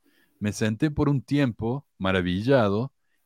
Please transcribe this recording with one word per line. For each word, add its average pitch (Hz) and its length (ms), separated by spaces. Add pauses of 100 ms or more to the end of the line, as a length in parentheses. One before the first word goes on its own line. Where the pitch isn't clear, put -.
(400)
Me 104 120
senté 113 400
por 147 180
un 139 120
tiempo, 131 680 (100)
maravillado, 98 960 (320)